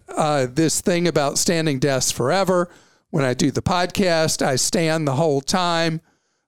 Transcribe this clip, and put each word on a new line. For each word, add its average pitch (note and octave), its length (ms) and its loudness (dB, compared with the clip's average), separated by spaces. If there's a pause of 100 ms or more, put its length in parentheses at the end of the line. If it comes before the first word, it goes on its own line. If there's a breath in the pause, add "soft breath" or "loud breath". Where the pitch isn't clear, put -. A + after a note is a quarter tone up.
uh, D3+ 400 0
this C3+ 320 0
thing F3 280 0
about D3 320 0
standing D#3+ 400 0
desks C3+ 320 0
forever. F3 580 0 (400 soft breath)
When D3 160 0
I B2+ 80 0
do C3 160 0
the A2+ 140 -2
podcast, F3+ 840 0
I C3+ 120 0
stand D#3+ 500 0
the C#3 80 -2
whole C#3+ 260 0
time. E3 600 -2 (460)